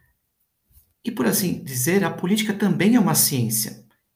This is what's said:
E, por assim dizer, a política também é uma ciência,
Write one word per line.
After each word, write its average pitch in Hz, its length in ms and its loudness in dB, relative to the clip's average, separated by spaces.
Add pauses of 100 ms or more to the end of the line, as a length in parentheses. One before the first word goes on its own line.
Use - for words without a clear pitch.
(1040)
E, - 80 -6
por - 140 -2
assim 185 360 -2
dizer, 165 440 0
a 165 40 -2
política 214 440 -2
também 196 420 2
é 240 40 6
uma 160 160 2
ciência, - 680 -2 (320)